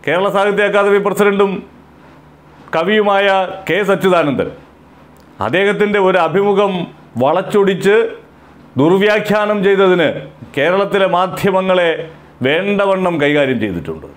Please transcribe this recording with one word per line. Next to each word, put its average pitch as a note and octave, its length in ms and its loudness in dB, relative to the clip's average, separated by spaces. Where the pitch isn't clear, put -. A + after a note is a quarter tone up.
കേരള F3 280 0
സാഹിത്യ G3+ 340 0
അക്കാദമി G3+ 380 2
പ്രസിഡന്റും G3 460 0
കവിയുമായ G3+ 520 2
കെ E3 100 0
സച്ചിദാനന്ദൻ D#3 580 0
അദ്ദേഹത്തിൻ്റെ G3 520 0
ഒരു F#3 180 2
അഭിമുഖം G3 460 0
വളച്ചൊടിച്ച് F#3+ 760 0
ദുർവ്യാഖ്യാനം G#3 840 2
ചെയ്തതിന് F#3 420 2
കേരളത്തിലെ F#3+ 500 0
മാധ്യമങ്ങളെ F#3 760 0
വേണ്ടവണ്ണം F#3+ 760 0
കൈകാര്യം C#3+ 420 0
ചെയ്തിട്ടുണ്ട്. D#2+ 520 -8